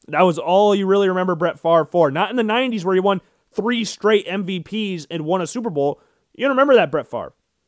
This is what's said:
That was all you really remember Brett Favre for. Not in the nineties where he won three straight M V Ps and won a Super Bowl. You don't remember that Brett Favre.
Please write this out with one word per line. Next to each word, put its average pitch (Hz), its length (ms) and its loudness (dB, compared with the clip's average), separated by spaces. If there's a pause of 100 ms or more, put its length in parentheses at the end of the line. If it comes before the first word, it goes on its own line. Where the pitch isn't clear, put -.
That 151 140 2
was 175 160 2
all 190 360 2
you 196 120 -2
really 196 220 2
remember 185 280 0
Brett 160 220 -4
Favre 165 280 2
for. 160 240 2
Not 170 180 -2
in 233 80 -6
the 247 60 2
nineties 226 420 -2
where 190 100 0
he 185 60 2
won 190 220 0 (280)
three 233 320 -2
straight 208 460 0
M 196 160 -6
V 185 160 -6
Ps 190 500 -8
and 160 140 -6
won 180 160 -2
a 170 60 -4
Super 233 240 -6
Bowl. 143 320 -2 (320)
You - 100 -6
don't 269 100 0
remember 269 200 4
that 180 160 4
Brett 139 200 -4
Favre. 107 220 -8 (360)